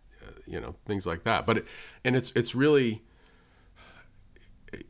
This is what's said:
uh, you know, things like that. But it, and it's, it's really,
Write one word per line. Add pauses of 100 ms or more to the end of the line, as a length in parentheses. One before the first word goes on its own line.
(220)
uh, (160)
you
know, (140)
things
like
that.
But
it, (380)
and
it's,
it's
really, (1900)